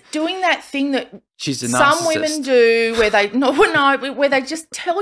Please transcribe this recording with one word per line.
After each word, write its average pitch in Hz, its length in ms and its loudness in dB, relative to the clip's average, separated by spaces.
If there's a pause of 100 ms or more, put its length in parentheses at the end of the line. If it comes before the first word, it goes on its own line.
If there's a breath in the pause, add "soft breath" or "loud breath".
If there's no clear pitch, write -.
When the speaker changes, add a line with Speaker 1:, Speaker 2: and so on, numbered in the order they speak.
(100)
Speaker 1:
doing 339 300 -4
that 339 240 0
thing 277 260 -4
that 254 240 -4 (220)
Speaker 2:
She's 131 260 -6
a 120 60 -6
Speaker 1:
some 294 400 2
women 311 200 -2
Speaker 2:
narcissist. 302 160 -6
Speaker 1:
do 233 540 2
where 214 100 2
they, 208 220 2
<laughs> 220 80 -12
no, 277 140 2
no, 277 640 2
where 277 140 0
they 269 120 2
just 294 320 -10
tell 359 300 -4